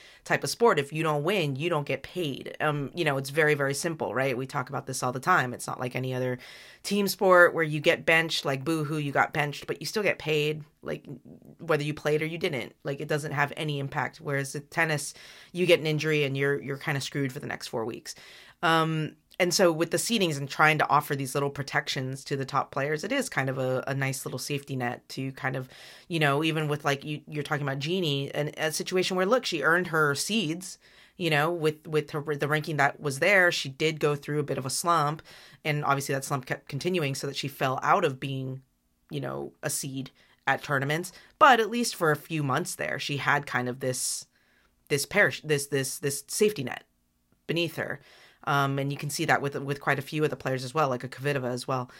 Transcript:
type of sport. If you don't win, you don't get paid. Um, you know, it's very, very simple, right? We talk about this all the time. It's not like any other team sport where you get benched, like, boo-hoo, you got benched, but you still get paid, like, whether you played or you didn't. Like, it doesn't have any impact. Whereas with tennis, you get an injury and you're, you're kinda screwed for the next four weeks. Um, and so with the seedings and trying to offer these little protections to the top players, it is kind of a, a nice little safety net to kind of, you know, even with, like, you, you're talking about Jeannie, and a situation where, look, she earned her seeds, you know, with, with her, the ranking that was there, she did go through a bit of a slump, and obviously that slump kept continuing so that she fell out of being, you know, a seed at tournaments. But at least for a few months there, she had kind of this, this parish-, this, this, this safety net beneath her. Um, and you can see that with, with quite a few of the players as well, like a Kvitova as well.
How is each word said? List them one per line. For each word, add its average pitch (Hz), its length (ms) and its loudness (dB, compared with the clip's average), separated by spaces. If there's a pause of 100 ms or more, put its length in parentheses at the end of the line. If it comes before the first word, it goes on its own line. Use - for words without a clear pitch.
(240)
type - 180 0
of 139 60 -4
sport. 220 300 4
If 139 120 -2
you 156 120 -4
don't 151 200 0
win, 160 320 0
you 156 140 -4
don't 147 180 0
get 139 160 -4
paid. - 560 -6
Um, 147 360 -2
you 170 100 -2
know, 139 140 2
it's 135 100 -4
very, 151 240 4
very 139 220 2
simple, 139 400 -2
right? 131 200 2
We 131 120 -4
talk 131 240 -4
about 135 160 -6
this 131 160 -6
all 127 100 0
the 127 80 -6
time. 139 320 4
It's - 140 -10
not - 120 -6
like 123 160 -6
any 127 200 -2
other 127 240 -2 (440)
team 202 260 0
sport 180 440 8
where 165 100 0
you 151 160 0
get 147 280 4
benched, 165 400 4
like, 135 180 -2
boo-hoo, 156 320 0
you 143 160 -2
got 135 220 2
benched, 147 320 -4
but - 160 -6
you 151 40 -8
still 214 160 -2
get 180 160 2
paid, 151 460 -2 (160)
like, 151 240 -8 (540)
whether 156 260 0
you 147 80 -2
played 151 300 0
or 160 40 -2
you 165 120 -6
didn't. 151 360 -4 (100)
Like, 147 180 -6
it 151 60 -8
doesn't 151 240 -2
have 143 220 -2
any 151 240 -4
impact. 139 440 -6
Whereas 139 320 -4
with 147 160 -10
tennis, 156 420 0 (400)
you 175 140 0
get 170 140 6
an 156 60 -4
injury 151 380 2
and 135 140 -2
you're, 143 240 2
you're 139 160 -6
kinda 139 240 -2
screwed 139 320 -4
for 143 60 -10
the 131 60 -10
next - 220 -8
four 113 160 -4
weeks. - 300 -8 (480)
Um, 160 540 2 (220)
and 175 140 2
so 180 180 6
with 165 200 0
the 175 80 0
seedings 180 400 0
and 139 100 -6
trying 156 300 4
to - 100 2
offer 143 260 2
these 135 200 -4
little 143 160 0
protections 135 760 -4
to 143 140 -4
the 135 80 -4
top 135 240 -2
players, 147 340 -4
it 208 80 -4
is 277 160 0
kind 135 220 -2
of 131 80 -4
a, 127 280 0
a 135 60 -2
nice 135 320 -4
little 131 140 -6
safety 139 380 -6
net 120 340 -6
to 135 220 -6
kind 135 240 -6
of, 131 120 -8 (400)
you 165 100 -2
know, 147 240 4
even 156 260 0
with, 147 180 -2
like, 143 180 0
you, 151 240 -6
you're 151 140 -6
talking 143 240 -2
about 139 120 -2
Jeannie, 147 540 -2
and 147 240 -4
a 156 160 -2
situation 185 420 -2
where, 185 120 2
look, 247 180 2
she 156 180 -2
earned 170 260 4
her 156 260 4
seeds, 180 640 -2 (400)
you 170 100 -2
know, 156 240 4
with, 156 340 0
with 156 260 0
her, 147 100 -2 (120)
the 143 140 0
ranking 151 300 0
that 139 200 2
was 139 200 -4
there, 180 340 6
she - 160 -4
did 156 320 0
go 147 140 4
through 147 240 -4
a 147 40 2
bit 139 140 -4
of 127 80 -4
a 131 60 -6
slump, 156 500 2 (460)
and 147 180 0
obviously 139 300 0
that 135 100 -4
slump 135 220 -4
kept - 200 -6
continuing 147 480 -2
so 143 120 -6
that 139 100 -8
she - 100 -4
fell 131 360 -2
out 170 240 4
of 131 120 -2
being, 131 440 -6 (480)
you 147 100 -6
know, 135 320 -8 (100)
a 143 60 -4
seed 135 420 -6 (360)
at 135 160 2
tournaments. 147 500 -2 (260)
But 233 220 10
at 208 80 0
least 233 260 -2
for 160 160 4
a 147 60 2
few 151 260 -4
months 139 320 0
there, - 240 -4
she 143 200 -4
had 143 260 0
kind 123 240 -2
of 127 120 -8
this, - 440 -4 (640)
this 139 160 0
parish-, 185 380 2
this, 147 240 0
this, 135 320 -2
this 139 280 -4
safety 208 380 2
net - 200 -8 (640)
beneath 165 300 -2
her. 104 240 -6 (480)
Um, 139 300 2
and 139 140 -2
you 139 40 -6
can 147 140 -6
see 165 140 -2
that 143 180 4
with, 143 140 -4
with 139 240 -4
quite 139 180 0
a 139 40 -4
few 151 200 -2
of 147 80 2
the - 60 -4
players 131 260 -4
as 127 100 -8
well, 156 160 2
like 127 140 -2
a 127 60 -8
Kvitova 127 420 -2
as 123 160 -6
well. 127 340 -4